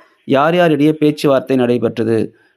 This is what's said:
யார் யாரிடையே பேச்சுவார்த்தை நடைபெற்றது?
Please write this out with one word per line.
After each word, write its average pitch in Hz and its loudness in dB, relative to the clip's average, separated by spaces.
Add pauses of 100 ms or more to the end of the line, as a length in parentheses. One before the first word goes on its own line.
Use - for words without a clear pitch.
(280)
யார் 147 0
யாரிடையே 156 2
பேச்சுவார்த்தை 147 0
நடைபெற்றது? 117 -2 (400)